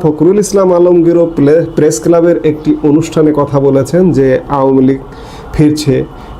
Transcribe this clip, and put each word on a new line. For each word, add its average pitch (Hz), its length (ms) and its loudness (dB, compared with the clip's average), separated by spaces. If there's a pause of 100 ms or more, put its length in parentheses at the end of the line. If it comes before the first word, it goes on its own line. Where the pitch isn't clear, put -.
ফখরুল 160 360 2
ইসলাম 190 340 0
আলমগীরও 170 640 2
প্লে-, 147 280 2 (120)
প্রেস 151 260 0
ক্লাবের 170 420 2
একটি 151 380 -2
অনুষ্ঠানে 151 520 0
কথা 139 260 -2
বলেছেন 139 520 0
যে 131 260 2 (100)
আওয়ামী 135 340 0
লীগ 135 160 2 (540)
ফিরছে, 151 520 0 (360)